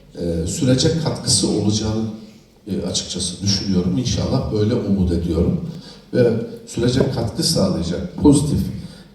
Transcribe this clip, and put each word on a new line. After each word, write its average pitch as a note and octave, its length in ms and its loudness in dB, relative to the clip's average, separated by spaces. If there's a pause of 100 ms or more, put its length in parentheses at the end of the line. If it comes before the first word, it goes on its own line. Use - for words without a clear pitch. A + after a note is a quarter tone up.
(220)
e, E2+ 260 -2
sürece C3+ 520 2
katkısı - 500 0
olacağını, G#2+ 560 0 (640)
e, F#2 140 -4
açıkçası F2+ 600 -6
düşünüyorum. G#2 560 0
İnşallah B2 560 0
böyle G#2+ 200 2
umut G2 380 2
ediyorum. E2+ 580 0 (440)
Ve B2+ 200 4 (340)
sürece - 440 2
katkı - 320 -2
sağlayacak, - 720 -2
pozitif, B2 440 4 (560)